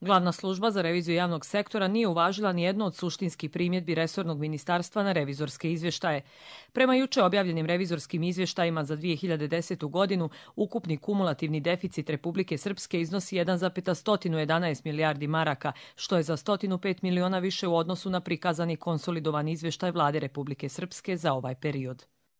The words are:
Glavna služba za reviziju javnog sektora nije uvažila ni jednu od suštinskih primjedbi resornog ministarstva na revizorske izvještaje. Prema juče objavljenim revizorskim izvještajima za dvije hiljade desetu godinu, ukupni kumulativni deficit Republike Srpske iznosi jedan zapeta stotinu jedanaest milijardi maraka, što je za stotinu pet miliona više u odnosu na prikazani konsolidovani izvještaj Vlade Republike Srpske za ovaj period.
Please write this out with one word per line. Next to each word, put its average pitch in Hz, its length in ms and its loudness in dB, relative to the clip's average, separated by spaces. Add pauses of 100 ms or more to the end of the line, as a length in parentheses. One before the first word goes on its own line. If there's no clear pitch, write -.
Glavna 180 320 4
služba 190 380 0
za 202 120 0
reviziju 170 340 2
javnog 170 300 0
sektora 202 420 0
nije 220 180 2
uvažila 185 460 2
ni 175 100 0
jednu 196 220 0
od 180 120 -2
suštinskih 165 540 -4
primjedbi 175 440 0
resornog 165 440 -2
ministarstva 170 640 -2
na 196 100 2
revizorske 147 600 -2
izvještaje. 160 500 -2 (500)
Prema 254 220 6
juče 262 280 4
objavljenim 180 440 4
revizorskim 170 560 0
izvještajima 170 640 0
za 151 120 -4
dvije 160 200 -2
hiljade 156 320 0
desetu 165 400 -2
godinu, 180 420 2 (260)
ukupni 190 420 -2
kumulativni 165 600 0
deficit 170 500 -2
Republike 170 480 -2
Srpske 190 420 -4
iznosi 180 360 -2
jedan 175 220 2
zapeta 180 360 0
stotinu 190 440 0
jedanaest 160 460 2
milijardi 151 420 0
maraka, 151 460 0 (240)
što - 200 0
je 165 60 4
za 151 140 0
stotinu 190 420 0
pet 185 240 -2
miliona 180 360 2
više 185 280 -2
u 170 100 4
odnosu 180 340 0
na 180 100 0
prikazani 170 560 -2
konsolidovani 156 760 0
izvještaj 165 380 -2
Vlade 151 300 2
Republike 143 480 -6
Srpske 180 480 -6
za 160 160 2
ovaj 127 220 -2
period. 131 520 -6 (340)